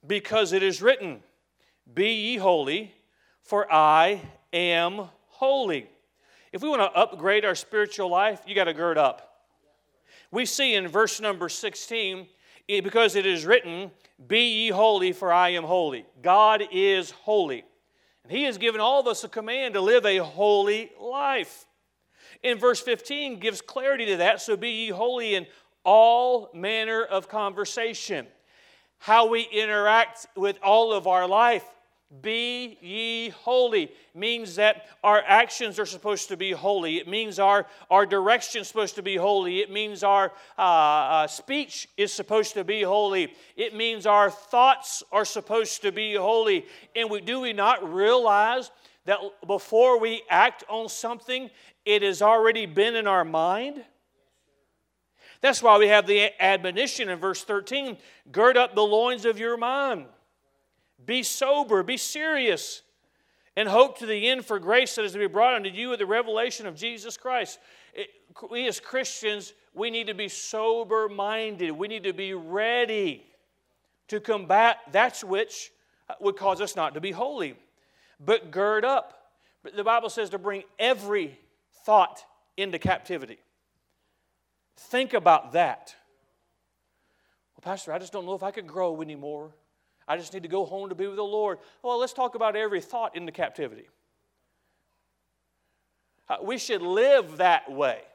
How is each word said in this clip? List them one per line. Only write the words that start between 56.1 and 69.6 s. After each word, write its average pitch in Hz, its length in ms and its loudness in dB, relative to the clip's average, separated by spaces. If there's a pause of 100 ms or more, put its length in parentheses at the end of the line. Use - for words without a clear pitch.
admonition 190 680 0
in 180 100 -6
verse 185 240 -4
thirteen, 226 560 -6 (320)
"Gird 233 260 6
up 247 200 2
the 214 60 4
loins 220 420 0
of 226 160 0
your 233 160 -4
mind." 240 500 -4 (1000)
Be 240 180 -4
sober, 262 600 0
be 247 160 -4
serious, 277 840 -4 (720)
and 214 140 -2
hope 254 300 6
to 233 80 -10
the 214 220 -2
end 254 180 -2
for 208 120 -4
grace 214 380 0
that 220 80 -2
is 190 80 -6
to 196 60 -10
be 208 80 0
brought 214 280 2
unto 202 140 -4
you 226 240 -8
at 233 60 4
the 202 80 4
revelation 226 600 -2
of 170 80 -12
Jesus 220 440 -10
Christ. 247 420 -6 (320)
It, 196 160 -12 (420)
we 240 160 -6
as 214 140 -6
Christians, 214 720 -8 (220)